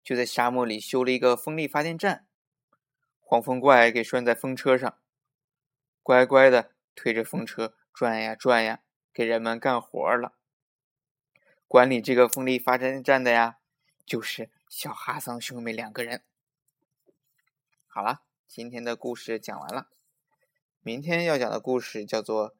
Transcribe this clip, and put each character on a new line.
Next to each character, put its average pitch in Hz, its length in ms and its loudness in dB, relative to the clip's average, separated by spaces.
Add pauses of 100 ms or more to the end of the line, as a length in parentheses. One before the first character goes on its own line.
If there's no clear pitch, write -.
就 127 140 -4
在 123 100 0
沙 120 240 0
漠 123 160 0
里 110 140 -6
修 127 240 -2
了 127 80 0
一 127 80 0
个 123 160 4
风 156 200 -8
力 156 120 -4
发 147 160 -2
电 165 140 -6
站。 190 280 -2 (920)
黄 120 240 0
风 127 160 -4
怪 120 320 8
给 117 120 -2
拴 123 220 -2
在 120 80 2
风 131 220 -4
车 131 220 2
上， 127 200 -6 (1040)
乖 127 240 6
乖 135 240 8
地 120 240 4 (220)
推 117 180 -4
着 113 100 -2
风 117 220 -8
车 113 300 -8 (180)
转 113 260 -2
呀 110 160 -6
转 117 280 2
呀， 110 180 -4 (320)
给 120 100 -4
人 113 180 0
们 113 180 -4
干 123 200 0
活 98 360 -2
了。 120 200 -6 (1300)
管 127 200 6
理 123 140 0
这 127 140 -2
个 120 120 6
风 131 180 -4
力 127 120 0
发 123 200 0
电 131 260 -6
站 131 200 4
的 123 80 2
呀， 117 280 2 (460)
就 117 160 -6
是 - 280 -10 (180)
小 - 240 -12
哈 123 280 -8
桑 120 200 -10
兄 120 220 -12
妹 117 100 -8
两 113 220 -10
个 123 100 -8
人。 120 200 -10 (1600)
好 - 160 -12
了， 117 220 -6 (240)
今 117 220 -16
天 120 140 -14
的 117 120 -6
故 - 180 -10
事 113 260 -8
讲 104 200 -12
完 71 120 -14
了。 131 180 -10 (920)
明 117 200 -10
天 170 260 -2
要 156 120 2
讲 123 140 -2
的 110 80 -6
故 127 200 -2
事 107 240 -10
叫 107 200 -6
做 110 360 -4